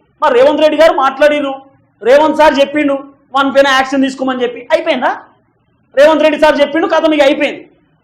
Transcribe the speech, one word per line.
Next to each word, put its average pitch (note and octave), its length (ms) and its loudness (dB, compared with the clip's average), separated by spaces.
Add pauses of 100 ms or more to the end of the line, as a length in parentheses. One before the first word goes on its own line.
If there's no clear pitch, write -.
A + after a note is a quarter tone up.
(220)
మరి C4 180 2
రేవంత్ D4 200 2
రెడ్డి D4+ 160 0
గారు D#4+ 180 2
మాట్లాడిర్రు, C#4 600 -2 (480)
రేవంత్ C#4+ 360 2
సార్ D4+ 220 4
చెప్పిండు, C#4 380 -2 (340)
"వాని C#4 180 -2
పైన C#4 180 2
యాక్షన్ C4+ 340 0
తీసుకోమని" C4 400 -4
చెప్పి, - 300 -8
అయిపోయిందా? D#4+ 440 -2 (800)
రేవంత్ D4+ 260 4
రెడ్డి D4+ 180 0
సార్ D4+ 200 2
చెప్పిండు, C#4+ 260 0
కథ D#4+ 200 -2
మీకు D4+ 160 2
అయిపోయింది. C#4+ 480 -2 (340)